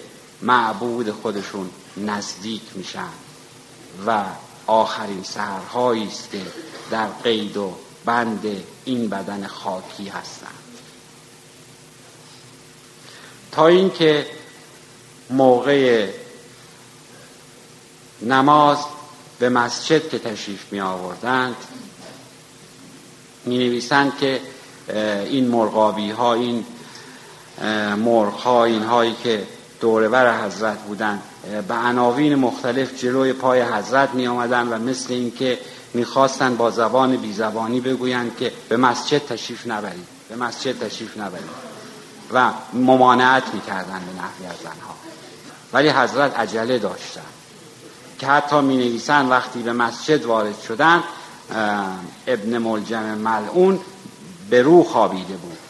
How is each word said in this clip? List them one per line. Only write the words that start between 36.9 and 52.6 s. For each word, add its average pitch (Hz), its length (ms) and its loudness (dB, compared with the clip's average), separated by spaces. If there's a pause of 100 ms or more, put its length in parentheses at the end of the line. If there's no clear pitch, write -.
بی 107 160 -6
زبانی 110 480 -2
بگویند 123 560 -4
که 120 160 -4 (160)
به 117 80 0
مسجد 131 500 2
تشریف 117 400 -10
نبرید، 101 400 -8 (220)
به 110 80 -14
مسجد 120 500 -4
تشریف 107 320 -12
نبرید 87 560 -12 (580)
و 123 180 4 (220)
ممانعت 127 840 4
می 98 60 -6
کردند 92 460 -8
به 90 160 -12
نحوی - 240 -12
از - 160 -12
زنها. - 320 -14 (800)
ولی 139 160 4
حضرت 131 500 2
عجله 113 400 -2
داشتند - 460 -8 (960)
که 131 80 -8
حتی 143 340 4
می 135 160 2
نویسند 127 540 0
وقتی 123 320 0
به 117 100 -2
مسجد 120 520 0
وارد 110 360 0
شدند، 160 420 4 (480)
اه، 104 360 0 (400)
ابن 117 320 -2
ملجم 110 460 -2